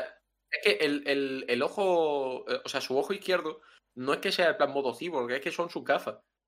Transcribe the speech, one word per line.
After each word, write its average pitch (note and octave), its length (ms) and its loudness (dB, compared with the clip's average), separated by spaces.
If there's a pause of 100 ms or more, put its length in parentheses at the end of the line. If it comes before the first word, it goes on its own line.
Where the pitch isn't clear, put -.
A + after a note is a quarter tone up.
(500)
es D3+ 140 -2
que F3+ 220 4
el, C#3+ 200 2
el, C#3 440 0
el A#2+ 120 2
ojo, D3+ 880 0
eh, B2 140 -2
o - 60 -10
sea, C#3 100 -2
su B2+ 180 -2
ojo D3 140 0
izquierdo F3+ 480 -2 (360)
no B2+ 180 -2
es C#3+ 60 0
que G3 120 -2
sea F3+ 160 4
el D#3 80 4
plan C#3+ 160 2
modo C3+ 240 0
cyborg, D3 360 -2
es C3 100 -2
que F3 100 -4
son E3+ 180 -4
sus C#3 140 -8
gafas. C#3 360 0 (280)